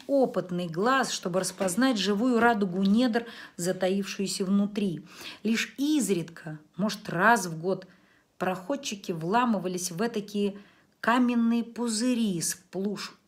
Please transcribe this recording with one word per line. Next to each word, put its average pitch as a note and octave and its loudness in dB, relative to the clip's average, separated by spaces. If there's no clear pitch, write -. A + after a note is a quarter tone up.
опытный F3+ 0
глаз, A3 2
чтобы F#3+ -2
распознать G3 0
живую G#3 2
радугу G3+ 2
недр, A#3 4
затаившуюся F#3+ -2
внутри. G3+ 0
Лишь A3 0
изредка, F#3+ 0
может, - -4
раз F#3+ 4
в D#3+ -6
год, F#3 -2
проходчики G3+ -4
вламывались F#3 0
в E3 -6
этакие G3+ -2
каменные A#3 2
пузыри, A#3 -2
сплошь, - -6